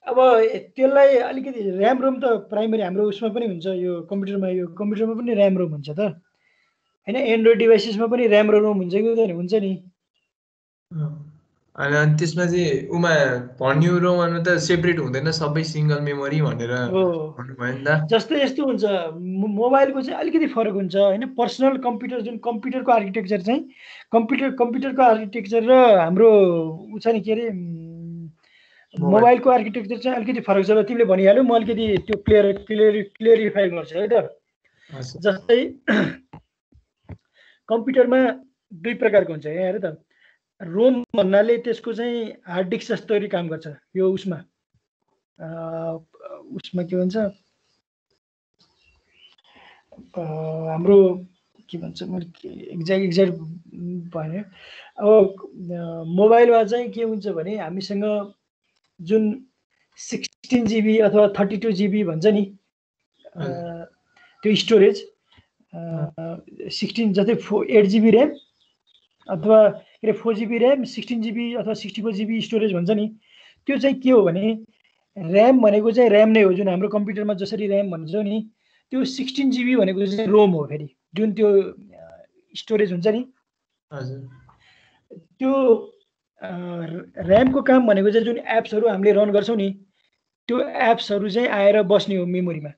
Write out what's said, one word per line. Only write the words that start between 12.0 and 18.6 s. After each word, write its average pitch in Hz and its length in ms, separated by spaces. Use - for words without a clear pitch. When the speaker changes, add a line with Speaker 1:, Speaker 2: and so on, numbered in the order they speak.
Speaker 2:
त्यसमा 165 320
चाहिँ 170 420
उमा 170 220
भन्यो, 156 380
रोममा 175 400
त 170 200
सेपरेट 170 400
हुँदैन, 135 320
सबै 160 320
सिङ्गल 151 380
मेमोरी 143 420
भनेर 117 300
Speaker 1:
हो। 156 680
Speaker 2:
भन्नुभयो 123 340
नि 131 160
त। 151 220
Speaker 1:
जस्तै 277 320
यस्तो 269 220